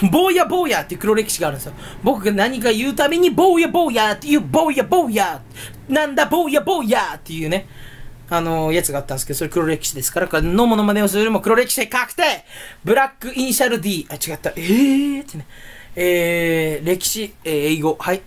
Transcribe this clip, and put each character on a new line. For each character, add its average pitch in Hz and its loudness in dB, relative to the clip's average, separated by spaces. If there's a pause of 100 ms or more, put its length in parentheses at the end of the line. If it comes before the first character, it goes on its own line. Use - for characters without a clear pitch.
(100)
坊 349 4
や 349 4
坊 330 0
や 175 0
っ - -10
て - -10
い 143 -10
う - -14
黒 214 2
歴 214 0
史 - -6
が 165 0
あ - 0
る 139 -8
ん - -12
で - -12
す - -12
よ。 139 -12 (300)
僕 233 0
が 208 2
何 226 0
か 233 2
言 247 0
う - -6
た 285 2
び 330 0
に、 359 4
坊 339 4
や 330 2
坊 339 2
や 220 2
っ 202 -4
て - -10
い 294 4
う、 277 4
坊 240 2
や 262 0
坊 320 2
や、 180 -2 (460)
な 302 2
ん 285 -8
だ 294 2
坊 320 2
や 285 2
坊 330 0
や 208 0
っ - -18
て - -14
い 160 -6
う 156 -2
ね、 185 -2 (680)
あ 170 4
の 165 0
ー、 - 2
や 175 4
つ 147 -4
が 139 -2
あ - -10
っ - -12
た 135 -6
ん - -4
で - -6
す - -6
け 143 -6
ど、 131 -6
そ 170 -2
れ 151 -6
黒 170 0
歴 156 -2
史 - -6
で 131 -8
す - -2
か 170 -4
ら、 180 0
こ 165 -2
れ 156 2
の 185 2
モ 226 4
ノ 214 2
マ 208 2
ネ 208 2
を 202 2
す 196 0
る 220 2
も 214 0
黒 220 2
歴 247 2
史 233 -2
確 247 -4
定。 294 0 (380)
ブ 190 2
ラ 269 2
ッ - -20
ク 254 -10
イ 262 0
ニ 262 -2
シ - 0
ャ 247 4
ル 226 0
D。 175 -4
あ、 - -10
違 151 -8
っ - -18
た。 - -4
え - -14
ー 277 2
っ - -18
て - -14
ね。 147 -10 (480)
え 170 0
ー、 156 -6
歴 180 -2
史、 214 -6 (100)
え 165 -6
ー、 151 0
英 147 -4
語。 156 0
は 180 -2
い。 190 -6